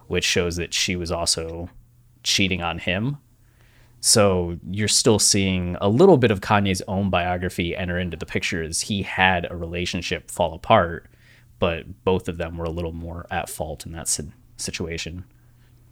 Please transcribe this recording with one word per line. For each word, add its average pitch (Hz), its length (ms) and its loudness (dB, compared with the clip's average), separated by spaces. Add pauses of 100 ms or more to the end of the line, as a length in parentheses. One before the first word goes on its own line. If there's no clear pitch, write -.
which - 180 0
shows 87 320 0
that 85 180 -6
she - 220 0
was 85 140 -4
also 85 580 -4 (540)
cheating 92 400 0
on 85 160 -4
him. 107 380 -2 (840)
So 90 580 4 (120)
you're 104 180 -2
still 110 300 4
seeing 92 640 2
a 101 80 2
little 151 300 8
bit 120 120 4
of 98 100 0
Kanye's 98 460 2
own 98 240 0
biography 90 640 0
enter 87 240 -4
into 87 180 -4
the - 100 -10
picture 92 360 -4
as 80 200 -4
he 101 200 -2
had 92 480 2
a 90 60 -8
relationship 87 760 -4
fall 82 240 -2
apart, 85 520 2 (520)
but 85 460 -2
both 92 240 2
of 87 100 -6
them 82 200 -6
were 85 80 -6
a 82 40 -4
little 82 220 -6
more 82 360 -10
at 90 220 -4
fault 78 360 -8
in 85 60 -12
that 80 140 -10
si-, - 240 -4 (260)
situation. 82 680 -8 (680)